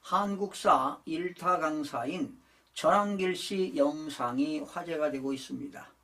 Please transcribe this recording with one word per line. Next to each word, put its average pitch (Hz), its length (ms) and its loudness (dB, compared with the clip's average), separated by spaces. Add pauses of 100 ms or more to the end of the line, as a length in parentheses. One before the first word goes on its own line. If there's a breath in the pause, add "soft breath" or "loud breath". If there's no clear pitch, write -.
한국사 196 1040 2
일타 175 560 -2
강사인 156 760 -4 (360 soft breath)
전한길 190 640 4
씨 185 400 -2
영상이 147 840 0
화제가 151 540 -2
되고 135 200 -2
있습니다. 131 560 -10 (160)